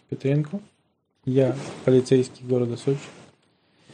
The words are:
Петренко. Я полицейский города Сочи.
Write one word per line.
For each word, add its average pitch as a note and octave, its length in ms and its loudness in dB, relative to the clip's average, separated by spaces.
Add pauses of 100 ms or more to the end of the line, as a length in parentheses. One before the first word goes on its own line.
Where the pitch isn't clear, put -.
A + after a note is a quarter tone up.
Петренко. D3 520 -2 (640)
Я C3 320 2 (280)
полицейский B2+ 600 2
города B2 300 -2
Сочи. C#3 220 -4 (960)